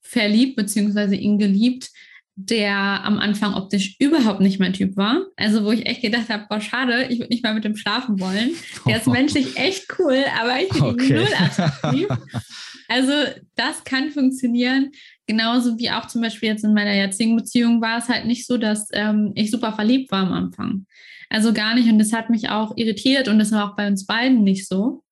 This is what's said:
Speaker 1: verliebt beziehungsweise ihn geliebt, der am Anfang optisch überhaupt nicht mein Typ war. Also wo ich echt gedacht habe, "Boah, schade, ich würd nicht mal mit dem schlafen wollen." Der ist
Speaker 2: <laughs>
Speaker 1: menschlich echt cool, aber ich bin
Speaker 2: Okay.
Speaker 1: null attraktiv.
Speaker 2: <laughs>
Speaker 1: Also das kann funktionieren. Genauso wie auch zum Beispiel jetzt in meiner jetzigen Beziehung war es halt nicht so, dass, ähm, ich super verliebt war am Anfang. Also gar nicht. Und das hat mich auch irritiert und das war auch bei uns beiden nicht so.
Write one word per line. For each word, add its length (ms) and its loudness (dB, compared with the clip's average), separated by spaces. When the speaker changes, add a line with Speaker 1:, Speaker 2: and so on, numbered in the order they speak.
Speaker 1:
verliebt 540 2
beziehungsweise 600 0
ihn 220 0
geliebt, 520 2
der 680 -2
am 140 0
Anfang 360 -2
optisch 460 -4
überhaupt 400 2
nicht 180 4
mein 140 0
Typ 240 -2
war. 280 0
Also 280 0
wo 60 0
ich 160 0
echt 160 -4
gedacht 280 -2
habe, 180 -6
"Boah, 120 -4
schade, 480 -2
ich 120 -4
würd 100 -8
nicht 140 -4
mal 100 0
mit 100 -4
dem 120 -2
schlafen 420 -2
wollen." 320 0
Der 80 2
ist 100 -2
Speaker 2:
<laughs> 0 -
Speaker 1:
menschlich 500 2
echt 300 -2
cool, 260 2
aber 200 -2
ich 100 0
bin 120 2
Speaker 2:
Okay. 320 2
Speaker 1:
null 140 2
attraktiv. 760 0
Speaker 2:
<laughs> 60 -2
Speaker 1:
Also 260 2
das 280 -4
kann 260 -4
funktionieren. 800 0
Genauso 520 0
wie 120 -4
auch 160 -4
zum 140 -4
Beispiel 300 -2
jetzt 140 -2
in 100 4
meiner 180 2
jetzigen 420 0
Beziehung 460 2
war 160 -2
es 140 -6
halt 160 -2
nicht 200 -2
so, 120 0
dass, 340 -2
ähm, 440 0
ich 140 0
super 220 -2
verliebt 400 0
war 140 0
am 80 -2
Anfang. 500 -4
Also 240 2
gar 200 -2
nicht. 160 4
Und 80 6
das 140 4
hat 160 -4
mich 220 0
auch 260 -2
irritiert 520 0
und 100 6
das 140 4
war 180 0
auch 60 -12
bei 120 -2
uns 160 0
beiden 400 2
nicht 240 2
so. 420 -2